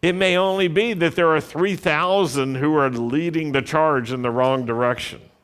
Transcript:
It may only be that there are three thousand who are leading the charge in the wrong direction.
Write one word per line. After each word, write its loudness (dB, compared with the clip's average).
It 2
may 2
only 2
be 0
that 0
there 4
are 2
three -2
thousand 0
who 0
are 2
leading -2
the 0
charge 0
in -4
the 0
wrong 2
direction. -2